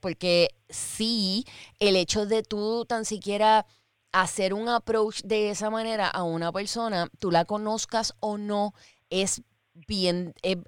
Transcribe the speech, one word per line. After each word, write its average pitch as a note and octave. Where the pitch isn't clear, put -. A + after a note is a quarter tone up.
porque F3
sí, A3
el G3+
hecho G3+
de A3
tú G#3+
tan A3+
siquiera G#3
hacer F#3
un A3
approach A3+
de G#3+
esa G#3
manera A3
a F#3
una E3+
persona, G3+
tú F#3
la E3+
conozcas G#3+
o G#3
no, G#3
es F#3+
bien, F3+
es, F#3